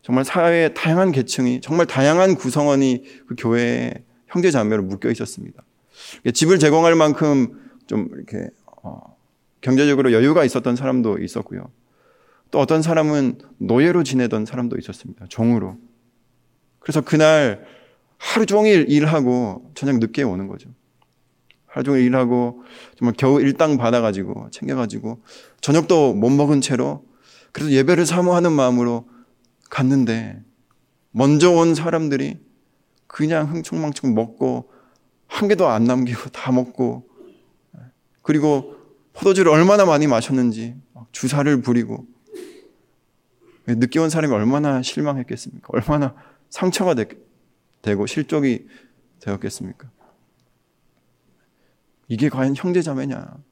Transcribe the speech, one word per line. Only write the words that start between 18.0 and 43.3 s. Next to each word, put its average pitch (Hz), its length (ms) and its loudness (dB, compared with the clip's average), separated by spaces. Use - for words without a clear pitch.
하루 - 280 -2
종일 196 440 4
일하고 135 880 0
저녁 135 240 0
늦게 113 240 -2
오는 98 240 -4
거죠. - 220 -18
하루 135 180 -10
종일 131 200 2
일하고 123 600 0
정말 117 200 0
겨우 139 240 2
일당 139 360 2
받아가지고 113 720 -2
챙겨가지고 117 680 -8
저녁도 151 520 4
못 110 160 2
먹은 143 320 2
채로 135 440 -4
그래서 147 200 -4
예배를 156 340 2
사모하는 175 460 2
마음으로 120 560 0
갔는데 113 720 -2
먼저 147 400 4
온 165 220 4
사람들이 151 640 -4
그냥 156 380 -2
흥청망청 156 640 -4
먹고 123 560 -4
한 208 200 -4
개도 185 200 2
안 113 160 0
남기고 123 480 -2
다 - 200 -6
먹고, 123 560 -4
그리고 147 520 0
포도주를 185 380 2
얼마나 190 340 6
많이 151 220 2
마셨는지 120 680 -2
막 120 180 -20
주사를 143 500 -2
부리고, 117 460 -2